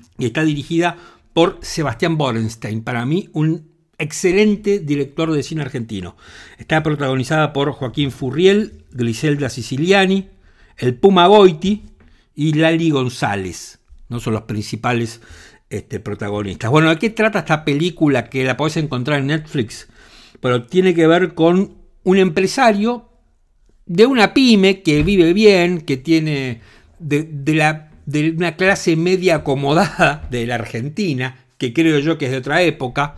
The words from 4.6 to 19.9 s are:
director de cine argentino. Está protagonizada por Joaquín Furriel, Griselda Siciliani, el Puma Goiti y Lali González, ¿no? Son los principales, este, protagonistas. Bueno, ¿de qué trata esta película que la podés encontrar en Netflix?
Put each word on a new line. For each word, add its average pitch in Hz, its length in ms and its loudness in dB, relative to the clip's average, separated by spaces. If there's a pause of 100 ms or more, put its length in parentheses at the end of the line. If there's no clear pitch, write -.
director 147 520 -4
de 147 120 0
cine 156 180 -8
argentino. 113 560 -8 (400)
Está 156 260 -2
protagonizada 143 680 -2
por 143 200 -2
Joaquín 135 380 -4
Furriel, 180 840 0
Griselda 127 580 -2
Siciliani, 190 800 0 (480)
el 123 160 -2
Puma 185 320 4
Goiti 196 580 4 (500)
y 151 200 -2
Lali 160 340 2
González, 117 920 -4 (280)
¿no? 120 120 -8
Son 113 120 -4
los 107 120 -6
principales, 113 760 -6 (480)
este, - 320 -10
protagonistas. 104 720 -6
Bueno, 156 180 4
¿de 165 80 2
qué 220 140 -2
trata 214 300 0
esta 156 260 -2
película 147 640 0
que 131 120 -4
la 131 140 -2
podés 156 220 -2
encontrar 143 420 -2
en 135 60 -4
Netflix? 151 640 -6 (520)